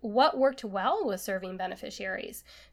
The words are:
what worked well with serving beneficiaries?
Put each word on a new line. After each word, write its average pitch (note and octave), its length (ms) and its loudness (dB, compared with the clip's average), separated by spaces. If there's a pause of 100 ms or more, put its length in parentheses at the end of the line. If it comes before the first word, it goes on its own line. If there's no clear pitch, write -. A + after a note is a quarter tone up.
what A#3+ 360 4
worked C4 260 2
well A#3 420 0
with G3 160 -2
serving F#3 360 -4
beneficiaries? F#3+ 880 -6 (300)